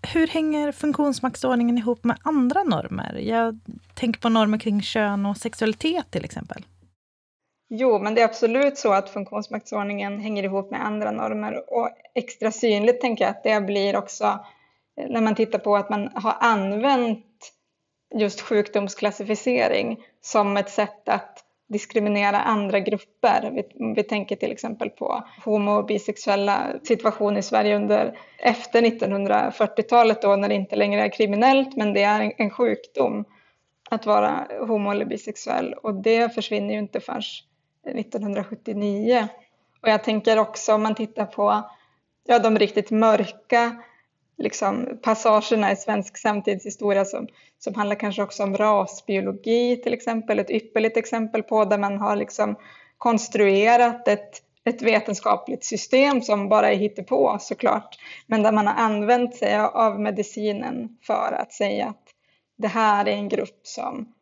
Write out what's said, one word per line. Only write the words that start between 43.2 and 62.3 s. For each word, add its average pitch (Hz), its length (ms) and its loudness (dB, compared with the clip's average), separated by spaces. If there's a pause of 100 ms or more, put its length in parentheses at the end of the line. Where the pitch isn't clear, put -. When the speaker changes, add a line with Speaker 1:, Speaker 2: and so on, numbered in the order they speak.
Speaker 2:
liksom, 208 640 -4
passagerna 214 680 2
i 196 40 0
svensk 208 400 -6
samtidshistoria 202 880 0
som, - 240 -8 (300)
som 202 160 -8
handlar 208 220 -2
kanske 202 260 -4
också 202 200 -6
om 196 140 -2
rasbiologi 202 1300 0
till 240 120 -2
exempel. 226 440 -2
Ett 202 120 -4
ypperligt 220 460 0
exempel 226 460 -2
på 220 220 2
där 202 140 2
man 202 200 -2
har, 208 180 0
liksom, 208 400 -2 (420)
konstruerat 226 1120 4
ett, - 340 -2 (220)
ett - 180 -2
vetenskapligt 214 840 0
system 262 580 2
som 202 260 0
bara 214 240 6
är 208 40 4
hittepå, 208 640 0
såklart. - 580 -2 (280)
Men 220 160 0
där 220 100 4
man 214 140 2
har 208 80 0
använt 233 600 2
sig 208 240 0
av 214 400 0
medicinen 208 1040 -6
för - 300 -2
att - 200 -6
säga 208 340 -2
att - 200 -12 (520)